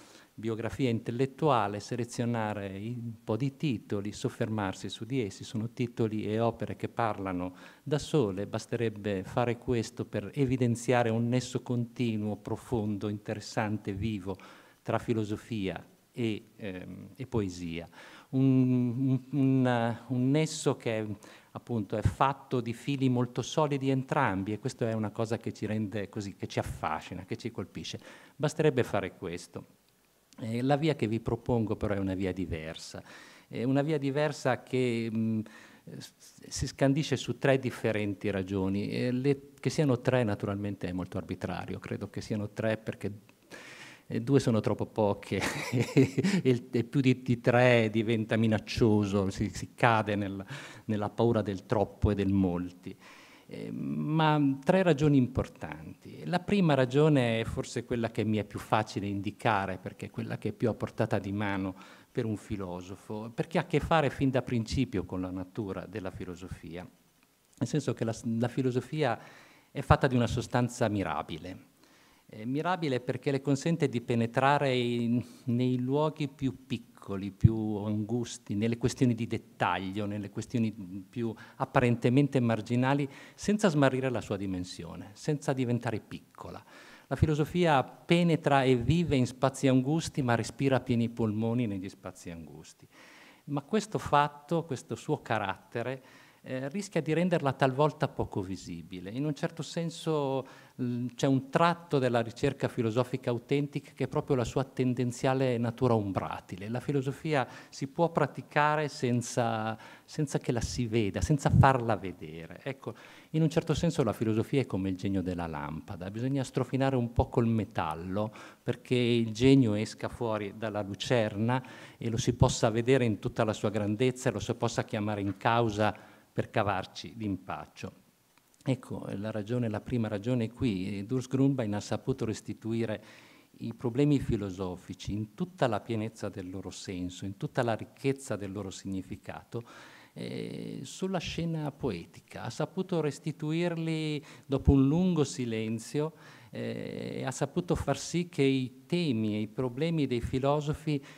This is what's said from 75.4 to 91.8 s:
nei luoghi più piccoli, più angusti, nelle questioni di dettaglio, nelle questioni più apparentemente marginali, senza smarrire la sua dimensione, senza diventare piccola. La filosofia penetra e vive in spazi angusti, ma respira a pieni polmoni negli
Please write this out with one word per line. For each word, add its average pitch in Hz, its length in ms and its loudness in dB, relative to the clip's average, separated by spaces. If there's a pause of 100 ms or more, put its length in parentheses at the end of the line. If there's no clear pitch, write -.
nei 123 340 2
luoghi 147 480 0
più - 400 -6
piccoli, 98 640 -6
più 110 240 6
angusti, 107 1000 -2
nelle 113 240 0
questioni 120 380 2
di 113 100 -4
dettaglio, 98 800 -2
nelle 101 240 -6
questioni 113 420 -2
più 101 640 -8 (220)
apparentemente 131 840 4
marginali, 123 720 2 (240)
senza 208 340 2
smarrire 135 440 4
la 110 100 -2
sua 101 160 -4
dimensione, 90 760 -6
senza 147 400 -2
diventare 120 480 0
piccola. - 640 -14 (440)
La 139 80 -2
filosofia 156 680 4
penetra 160 800 2
e 131 140 6
vive 147 400 2
in 127 100 4
spazi 131 420 0
angusti, 135 540 2
ma 120 140 4
respira 131 400 0
a 120 60 2
pieni 117 280 0
polmoni 113 560 0
negli 98 240 -6